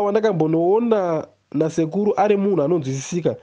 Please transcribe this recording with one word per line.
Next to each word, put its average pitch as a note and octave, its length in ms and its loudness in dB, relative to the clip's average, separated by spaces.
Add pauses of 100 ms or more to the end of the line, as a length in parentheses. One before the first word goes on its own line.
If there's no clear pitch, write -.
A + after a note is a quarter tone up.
wandakambonoona G3 1300 0 (240)
nasekuru D#3+ 680 0
ari G#3 200 2
munhu G3 240 0
anonzwisisika, C#3+ 800 -2